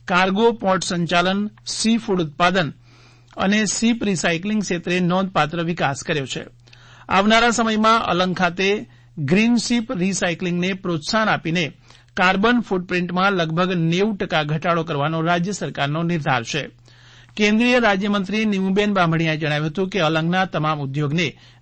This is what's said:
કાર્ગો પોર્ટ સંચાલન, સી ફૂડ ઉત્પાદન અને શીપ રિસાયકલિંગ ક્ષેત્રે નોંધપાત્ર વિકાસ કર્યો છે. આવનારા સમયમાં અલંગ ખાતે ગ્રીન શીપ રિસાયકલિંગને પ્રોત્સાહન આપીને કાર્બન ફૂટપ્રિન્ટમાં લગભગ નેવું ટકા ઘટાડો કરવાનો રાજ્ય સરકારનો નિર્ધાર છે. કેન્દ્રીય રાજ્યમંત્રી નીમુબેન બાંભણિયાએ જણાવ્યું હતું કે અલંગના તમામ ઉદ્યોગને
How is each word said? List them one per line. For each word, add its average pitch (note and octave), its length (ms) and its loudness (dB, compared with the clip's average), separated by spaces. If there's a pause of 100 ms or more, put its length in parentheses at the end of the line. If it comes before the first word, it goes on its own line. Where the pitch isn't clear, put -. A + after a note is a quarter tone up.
કાર્ગો F#3+ 440 2
પોર્ટ F#3+ 320 0
સંચાલન, F3+ 640 0 (160)
સી A3+ 300 0
ફૂડ G3 260 0
ઉત્પાદન E3+ 500 0 (640)
અને G#3 300 2
શીપ A#3 380 0
રિસાયકલિંગ G3 580 -2
ક્ષેત્રે F3 380 -2
નોંધપાત્ર F3 640 0
વિકાસ E3 400 -2
કર્યો D3 240 -2
છે. - 200 -10 (640)
આવનારા A3 420 4
સમયમાં A3 540 2
અલંગ F3+ 320 0
ખાતે F#3+ 500 0 (320)
ગ્રીન G3+ 380 2
શીપ A#3+ 360 -2
રિસાયકલિંગને F3+ 800 -2
પ્રોત્સાહન F#3+ 560 -2
આપીને E3 440 -2 (440)
કાર્બન G3+ 440 4
ફૂટપ્રિન્ટમાં F3+ 720 -2
લગભગ F3 400 0
નેવું F3+ 440 0
ટકા F3 260 -2
ઘટાડો D#3+ 420 0
કરવાનો D#3+ 360 -2
રાજ્ય F3 320 0
સરકારનો D3 500 -4
નિર્ધાર D3+ 420 0
છે. D#3+ 260 -6 (640)
કેન્દ્રીય A3 420 4
રાજ્યમંત્રી G3+ 640 0
નીમુબેન G3+ 500 0
બાંભણિયાએ E3 420 2
જણાવ્યું D3+ 340 -2
હતું F#3+ 180 -4
કે G3 120 -2
અલંગના E3 440 2
તમામ D#3 360 -2
ઉદ્યોગને C#3+ 560 -2 (260)